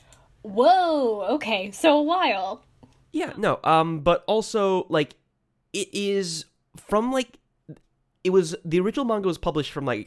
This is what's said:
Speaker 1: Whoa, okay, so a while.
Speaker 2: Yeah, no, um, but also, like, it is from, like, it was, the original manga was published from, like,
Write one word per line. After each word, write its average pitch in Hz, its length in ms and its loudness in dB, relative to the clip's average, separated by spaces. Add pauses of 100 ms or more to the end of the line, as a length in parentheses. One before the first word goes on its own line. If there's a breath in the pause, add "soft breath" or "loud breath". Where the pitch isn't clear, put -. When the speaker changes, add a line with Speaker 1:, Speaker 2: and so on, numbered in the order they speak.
(440 soft breath)
Speaker 1:
Whoa, 262 880 2
okay, 214 400 -4
so 294 260 4
a 302 60 2
while. 247 600 -2 (480)
Speaker 2:
Yeah, 320 240 -6
no, 185 300 0
um, 160 360 2
but 170 240 2
also, 196 640 0
like, 151 280 -2 (580)
it 190 180 -6
is 196 540 -4 (320)
from, 220 340 -2
like, 262 280 -4 (840)
it 185 60 0
was, 180 340 4
the 170 160 0
original 220 240 0
manga 214 240 -2
was 165 120 -2
published 151 320 -4
from, 143 120 -8
like, 113 240 -4